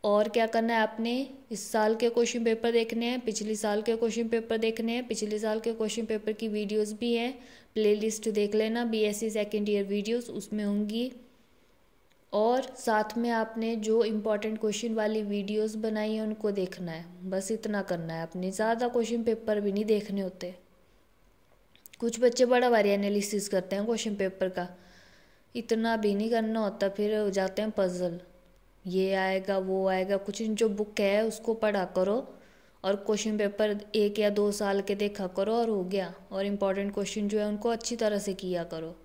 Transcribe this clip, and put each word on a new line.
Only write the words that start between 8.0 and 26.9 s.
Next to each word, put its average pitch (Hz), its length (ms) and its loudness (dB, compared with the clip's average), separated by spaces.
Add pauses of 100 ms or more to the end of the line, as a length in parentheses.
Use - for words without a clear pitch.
देख 208 240 0
लेना, 220 300 2
बीएससी 214 460 0
सेकंड 208 380 0
ईयर 202 160 2
वीडियोज़ 208 480 -2
उसमें 208 320 -4
होंगी। 208 460 0 (1200)
और 240 440 2
साथ 214 420 0
में 240 120 0
आपने 226 480 -2
जो 220 260 2
इंपॉर्टेंट 214 560 -2
क्वेश्चन 220 340 -2
वाली 214 300 0
वीडियोज़ 208 540 -2
बनाई 214 360 -2
हैं 220 80 -2
उनको 214 300 -2
देखना 185 400 -4
है, 165 120 -10 (200)
बस 190 260 -4
इतना 214 340 -2
करना 165 300 -4
है 165 80 -4
आपने। 180 300 -4
ज़्यादा 226 360 0
क्वेश्चन 233 360 0
पेपर 220 360 0
भी 202 120 0
नहीं 208 140 0
देखने 202 340 0
होते। 185 340 -8 (1500)
कुछ 233 200 -2
बच्चे 247 260 6
बड़ा 247 240 6
भारी 202 200 6
एनालिसिस 202 580 0
करते 185 280 0
हैं 202 100 -2
क्वेश्चन 220 300 -2
पेपर 190 340 0
का, 180 180 -6 (840)
इतना 226 440 0
भी 208 160 2
नहीं 220 160 0
करना 226 300 2
होता, 202 300 0